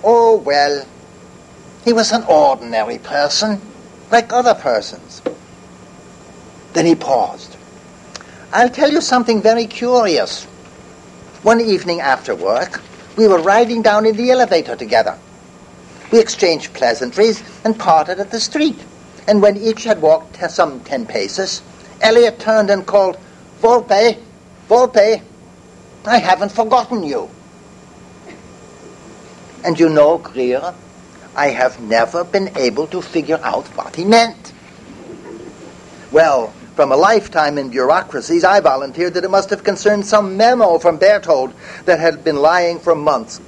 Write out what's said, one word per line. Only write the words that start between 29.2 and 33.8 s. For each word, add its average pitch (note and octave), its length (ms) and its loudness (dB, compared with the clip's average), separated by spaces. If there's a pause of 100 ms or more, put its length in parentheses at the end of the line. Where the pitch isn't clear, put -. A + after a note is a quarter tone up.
And E3+ 160 -4
you E3 100 4
know, D3+ 280 4
Greer, C3+ 560 -4 (640)
I C#3+ 140 0
have B2+ 300 -2
never A#2 440 -2
been G3 320 -4
able C#3 320 -2
to F3+ 140 -8
figure D#3 420 -4
out A2+ 320 -6
what - 200 -10